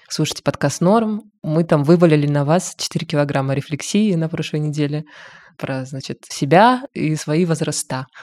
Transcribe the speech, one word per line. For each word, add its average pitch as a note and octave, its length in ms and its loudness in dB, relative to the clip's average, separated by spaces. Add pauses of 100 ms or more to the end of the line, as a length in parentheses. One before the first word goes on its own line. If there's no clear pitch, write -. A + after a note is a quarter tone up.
слушаете - 340 -4
подкаст - 380 -2
"Норм", G#3+ 440 2 (180)
мы D#3 200 0
там D#3+ 220 2
вывалили D#3+ 420 6
на C#3+ 200 0
вас E3+ 320 0
четыре - 260 -6
килограмма C#3+ 480 -2
рефлексии F#3 600 -2
на D#3+ 160 -2
прошлой D#3+ 300 -4
неделе D3+ 440 -2 (540)
про, C3+ 260 -6
значит, C3 360 -12 (100)
себя A3+ 540 4 (100)
и D#3 220 -2
свои D#3 280 0
возраста. D3+ 600 -4 (160)